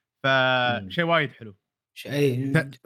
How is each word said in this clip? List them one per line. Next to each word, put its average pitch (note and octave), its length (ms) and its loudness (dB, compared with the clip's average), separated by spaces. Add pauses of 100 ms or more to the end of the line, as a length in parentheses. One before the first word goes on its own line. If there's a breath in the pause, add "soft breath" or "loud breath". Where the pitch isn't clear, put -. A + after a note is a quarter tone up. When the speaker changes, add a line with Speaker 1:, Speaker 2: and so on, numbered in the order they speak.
(220)
Speaker 1:
فشيء B2+ 800 0
Speaker 2:
مم. E3 60 -2
Speaker 1:
وايد D#3 220 2
حلو. G#2+ 240 -18 (400)
Speaker 2:
شيء، C#3 640 0
Speaker 1:
ت- C#3 260 -8